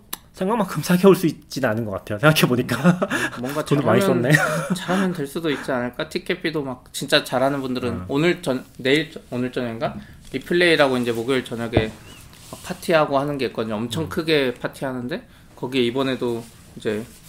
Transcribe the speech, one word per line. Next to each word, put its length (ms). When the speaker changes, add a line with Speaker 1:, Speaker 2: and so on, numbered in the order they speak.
Speaker 1:
생각만큼 480
<laughs> 20
싸게 240
올 80
수 120
있지는 420
않은 160
것 60
같아요. 280
생각해보니까. 800
Speaker 2:
뭔가 240
Speaker 1:
<laughs> 20
돈을 180
많이 180
Speaker 2:
잘하면, 320
Speaker 1:
썼네. 20
<laughs> 180
Speaker 2:
잘하면 380
될 140
수도 240
있지 200
않을까? 380
티켓비도 540
막 280
진짜 320
잘하는 380
분들은 280
Speaker 1:
음. 180
Speaker 2:
오늘 340
전-, 220
내일 340
저-, 80
오늘 220
저녁인가? 440
리플레이라고 640
이제 140
목요일 340
저녁에 460
막 120
파티하고 560
하는 180
게 100
있거든요. 280
엄청 300
Speaker 1:
음. 40
Speaker 2:
크게 460
파티하는데 720
거기에 260
이번에도 600
이제 280